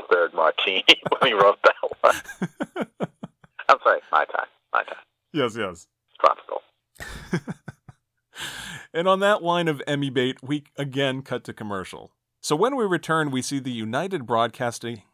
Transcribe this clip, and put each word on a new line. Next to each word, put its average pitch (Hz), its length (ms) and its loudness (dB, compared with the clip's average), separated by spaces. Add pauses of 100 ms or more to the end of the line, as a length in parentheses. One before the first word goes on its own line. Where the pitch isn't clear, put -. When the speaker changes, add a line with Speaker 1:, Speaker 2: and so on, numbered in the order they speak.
Speaker 1:
third 85 240 2
martini 87 540 0
<laughs> - 320 4
when - 80 2
he 117 60 0
wrote 98 300 6
that 95 120 6 (260)
one. - 840 -2 (120)
<laughs> - 80 -6 (600)
I'm 135 140 8
sorry, 95 160 4 (120)
my 76 140 2
time, - 220 -6 (240)
my - 120 0
time. - 140 -14 (360)
Speaker 2:
Yes, 123 240 -2
yes. 92 300 -8 (320)
Speaker 1:
Tropical. - 420 0 (380)
Speaker 2:
<laughs> - 540 -8 (1400)
And 170 120 0
on 190 140 4
that 202 200 4
line 170 260 0
of 147 200 0
Emmy 143 240 -2
bait, 127 320 0
we 143 220 -6 (120)
again 135 460 -2
cut 120 220 -6
to 113 80 -10
commercial. 101 580 -10 (300)
So - 140 -2
when 233 200 2
we 240 100 0
return, 160 460 0
we 127 100 -2
see 139 180 -4
the 127 120 -6
United 123 560 -4
Broadcasting 117 720 -2 (120)